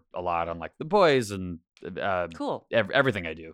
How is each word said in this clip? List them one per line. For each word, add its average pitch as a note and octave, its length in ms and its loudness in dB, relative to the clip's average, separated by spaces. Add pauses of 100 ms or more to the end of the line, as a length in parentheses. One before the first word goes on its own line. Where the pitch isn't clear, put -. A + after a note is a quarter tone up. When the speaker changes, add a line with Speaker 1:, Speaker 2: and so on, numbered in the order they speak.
(140)
Speaker 1:
a F#2 80 -6
lot E2+ 260 0
on, E2+ 120 -6
like, D#2+ 180 -10
The - 80 -6
Boys D3+ 460 4
and, F2+ 280 -6 (400)
uh, F2+ 340 0
Speaker 2:
Cool. G#3 380 -6
Speaker 1:
ev-, G#2+ 200 2
everything A#2 360 2
I D#2+ 60 -6
do, D#2+ 200 -14